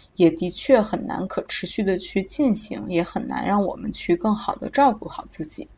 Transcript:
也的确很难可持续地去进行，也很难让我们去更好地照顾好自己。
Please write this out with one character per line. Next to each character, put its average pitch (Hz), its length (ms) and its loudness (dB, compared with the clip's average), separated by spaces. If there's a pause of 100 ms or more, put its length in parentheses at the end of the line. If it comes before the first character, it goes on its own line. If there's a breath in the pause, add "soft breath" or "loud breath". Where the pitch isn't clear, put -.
(160 soft breath)
也 170 140 8
的 170 200 -2
确 233 320 4
很 - 260 -4
难 - 200 -4
可 - 200 -6
持 - 180 -4
续 - 180 -4
地 190 140 0
去 - 260 -2
进 247 300 2
行， - 340 -4
也 175 140 0
很 - 240 -4
难 - 200 -4
让 202 180 2
我 - 120 -2
们 - 180 -8
去 - 220 0
更 214 200 2
好 - 200 -4
地 - 140 -8
照 277 220 4
顾 214 160 -6
好 - 220 -12
自 - 160 -8
己。 - 220 -8 (100)